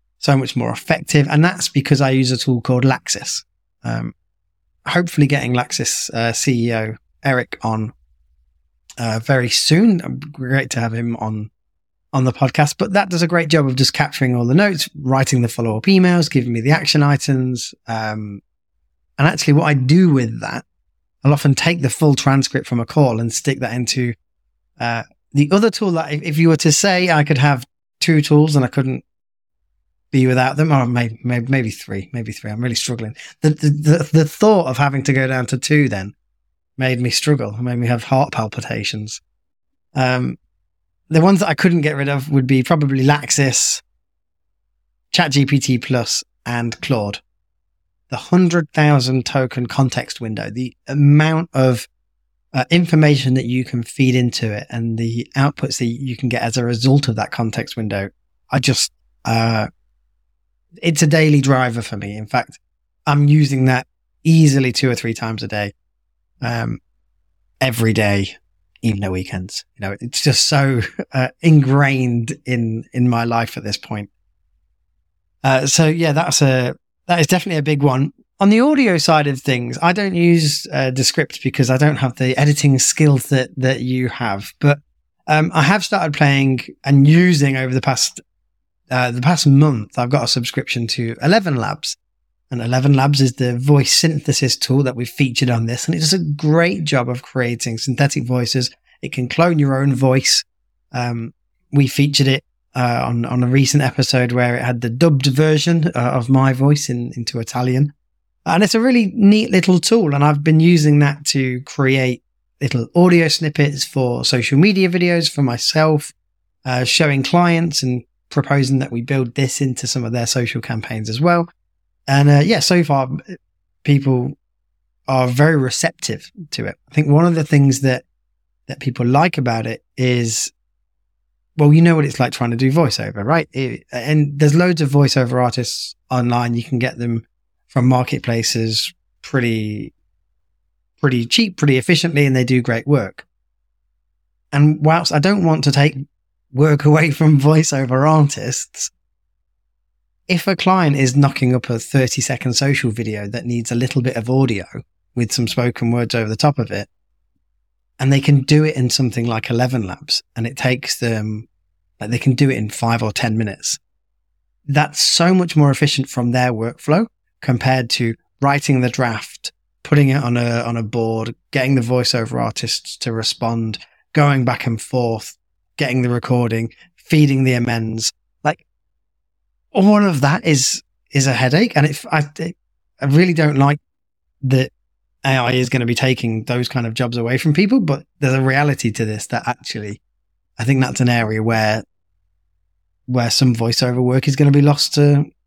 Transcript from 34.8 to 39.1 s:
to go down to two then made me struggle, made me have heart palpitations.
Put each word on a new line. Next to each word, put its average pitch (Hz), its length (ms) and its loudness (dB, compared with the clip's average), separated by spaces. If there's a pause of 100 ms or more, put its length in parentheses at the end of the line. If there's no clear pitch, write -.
to 139 100 0
go 131 140 0
down 127 200 -4
to 127 120 -4
two 147 300 2
then 101 260 -8 (600)
made 131 240 -2
me 123 100 -2
struggle, 120 440 -2
made 123 240 -4
me 120 100 -2
have 120 160 -2
heart 139 280 0
palpitations. 110 880 -8 (760)